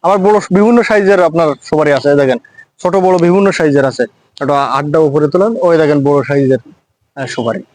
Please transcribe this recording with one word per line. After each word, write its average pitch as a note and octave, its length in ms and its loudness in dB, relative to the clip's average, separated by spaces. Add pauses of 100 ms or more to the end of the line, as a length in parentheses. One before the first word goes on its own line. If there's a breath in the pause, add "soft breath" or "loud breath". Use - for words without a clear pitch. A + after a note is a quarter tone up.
আবার F#3+ 160 0
বড় G#3 180 2 (140)
বিভিন্ন G#3+ 320 2
সাইজের G3 400 2
আপনার E3 260 0 (140)
সুপারি D3+ 300 -2
আছে। C3+ 180 -2
এই C#3+ 100 2
দেখেন, B2+ 180 0 (400 loud breath)
ছোট F3+ 180 -4
বড় F#3 220 2
বিভিন্ন F3+ 340 2
সাইজের C#3+ 320 0
আছে। B2+ 200 -2 (320)
একটা C#3+ 180 -2 (180)
আড্ডা D3 260 -2
উপরে D3+ 300 0
তোলেন, F#3+ 320 0
ওই E3+ 180 2
দেখেন D3 260 2
বড় C#3+ 200 2
সাইজের, C3+ 360 0 (560)
আহ, C3+ 100 -10
সুপারি। A2+ 360 -6 (120)